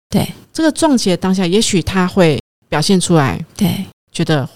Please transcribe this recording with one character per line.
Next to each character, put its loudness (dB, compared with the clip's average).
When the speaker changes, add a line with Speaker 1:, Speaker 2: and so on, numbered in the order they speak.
Speaker 1:
对。 -2
Speaker 2:
这 -2
个 4
撞 2
击 0
的 2
当 -2
下， 0
也 2
许 0
他 -2
会 2
表 -2
现 2
出 0
来， 0
Speaker 1:
对。 -2
Speaker 2:
觉 -4
得 0